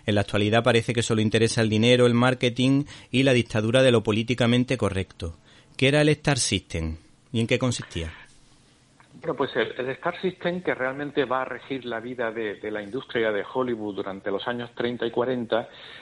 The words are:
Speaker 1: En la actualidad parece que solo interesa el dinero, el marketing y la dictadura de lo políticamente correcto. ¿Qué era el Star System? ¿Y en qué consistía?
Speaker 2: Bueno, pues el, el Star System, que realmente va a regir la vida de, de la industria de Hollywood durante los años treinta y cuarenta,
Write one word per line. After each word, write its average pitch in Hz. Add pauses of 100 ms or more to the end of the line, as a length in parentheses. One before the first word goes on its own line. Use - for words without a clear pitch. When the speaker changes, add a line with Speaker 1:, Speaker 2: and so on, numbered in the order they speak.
Speaker 1:
En 104
la 101
actualidad 104
parece 117
que 113
solo 110
interesa 110
el 110
dinero, 120
el 117
marketing 127 (260)
y 127
la 135
dictadura 117
de 131
lo 113
políticamente 117
correcto. 95 (420)
¿Qué 131
era 147
el 147
Star 135
System? 80 (380)
¿Y 117
en 113
qué 123
consistía? 90 (1040)
Speaker 2:
Bueno, 151
pues 135
el, 110
el 127
Star 170
System, 180
que 143
realmente 135
va 131
a 127
regir 123
la 117
vida 120
de, 107
de 107
la 107
industria 113
de 98
Hollywood 113
durante 98
los 98
años 120
treinta 120
y 117
cuarenta, 120 (340)